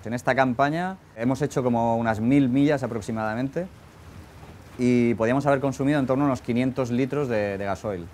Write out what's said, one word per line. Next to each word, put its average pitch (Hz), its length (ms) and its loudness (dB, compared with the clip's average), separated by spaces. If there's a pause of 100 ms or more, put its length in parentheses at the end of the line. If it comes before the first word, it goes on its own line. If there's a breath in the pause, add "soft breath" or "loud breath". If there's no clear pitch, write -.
En 110 80 -6
esta 123 220 0
campaña 143 600 0 (200)
hemos 127 240 0
hecho 143 220 -2
como 117 340 2
unas 113 220 0
mil 135 280 4
millas 139 360 2
aproximadamente 117 840 -4 (1120)
y 123 380 4
podíamos 120 320 2
haber 139 140 4
consumido 139 380 0
en 131 60 0
torno 131 200 0
a - 20 2
unos 135 140 -2
quinientos 123 500 -2
litros 135 360 -2
de, 104 300 -2
de 98 80 -4
gasoil. 95 480 -6